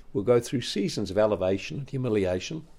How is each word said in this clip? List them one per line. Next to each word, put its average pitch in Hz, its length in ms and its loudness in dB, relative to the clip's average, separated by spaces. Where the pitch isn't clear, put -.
we'll 101 120 -2
go 120 160 6
through 120 220 -2
seasons 147 480 -2
of 95 80 0
elevation 101 600 2
and 135 120 -10
humiliation, 98 760 -2